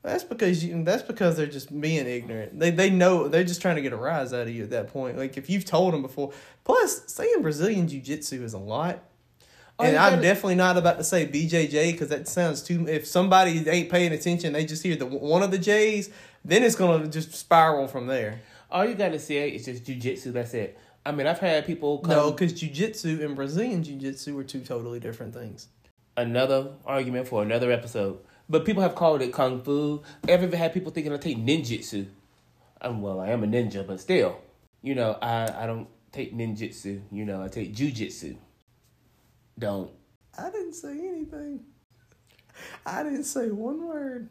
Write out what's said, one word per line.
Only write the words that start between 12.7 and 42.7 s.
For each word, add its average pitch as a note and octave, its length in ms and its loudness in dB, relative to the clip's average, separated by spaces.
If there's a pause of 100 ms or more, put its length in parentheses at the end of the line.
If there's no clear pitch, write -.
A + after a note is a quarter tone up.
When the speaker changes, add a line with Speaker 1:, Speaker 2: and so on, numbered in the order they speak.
Speaker 1:
if D3+ 180 -2
somebody F3+ 600 4
ain't E3+ 220 2
paying F3 220 4
attention, E3+ 420 0
they D#3 100 0
just D#3 180 -8
hear E3+ 140 0
the F3 80 -4
one D3 380 2
of G3 80 2
the F#3+ 80 0
J's, G#3 500 2 (380)
then G#3 160 6
it's A#3 140 4
gonna E3 300 4
just D#3 280 -6
spiral D#3+ 520 6
from B2 200 -6
there. A#2 340 -2 (300)
Speaker 2:
All F#3+ 160 2
you A#3+ 80 -2
gotta F3+ 240 0
say D3 320 -2
is A#2 160 -12
just B2 180 -10
jiu-jitsu, B2+ 480 -6
that's A#2+ 220 -4
it. G#2 240 -6 (260)
I D3 80 -4
mean, C#3+ 140 -2
I've F3 140 0
had D#3 260 2
people D3 320 -2
come E3 120 -2
Speaker 1:
No, D3+ 220 6
'cause E3+ 220 0
jiu-jitsu D#3+ 680 -4
and C#3+ 140 -4
Brazilian E3 460 -2
jiu-jitsu C#3 560 -8
are C3+ 60 -8
two C3+ 160 -10
totally A#2+ 380 -8
different A2+ 360 -10
things. A#2 340 -14 (480)
Speaker 2:
Another C3 560 2 (140)
argument B2+ 420 -2
for G#2+ 140 0
another A#2+ 280 2
episode. A2 480 -2 (320)
But D#3+ 140 4
people G3 180 2
have F3 140 0
called D#3 260 4
it B2+ 100 -2
kung B2+ 300 0
fu. D3 400 -2 (220)
I've F3 180 6
even F3 160 -2
had E3 160 0
people E3+ 160 -4
thinking D3+ 220 -6
I C#3+ 60 -4
take C#3+ 200 -4
ninjutsu. A#2 680 -2 (760)
Um, A#2 180 -6
well, F#2+ 200 -4
I F#2 80 -6
am A2+ 160 0
a - 20 0
ninja, G#2 400 0
but F#2+ 140 -10
still. B2 400 2 (420)
You C3+ 140 -4
know, A2 260 0
I, A2+ 400 -2
I A#2 40 -4
don't A2+ 200 -6 (240)
take - 260 -10
ninjutsu. G#2 680 -8 (100)
You G#2 120 -8
know, G2 180 -6
I F#2+ 60 -10
take G#2 260 -8
jujitsu. A2 600 -6 (1200)
Don't. G2+ 340 -4 (460)
Speaker 1:
I - 140 -10
didn't F#4 220 -10
say C#4+ 180 -14
anything. D4 720 -10 (1200)